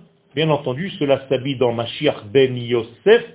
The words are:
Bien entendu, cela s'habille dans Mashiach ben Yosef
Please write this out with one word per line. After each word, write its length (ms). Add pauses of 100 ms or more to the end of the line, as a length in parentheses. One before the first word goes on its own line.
(360)
Bien 140
entendu, 420
cela 360
s'habille 300
dans 160
Mashiach 580
ben 260
Yosef 680 (100)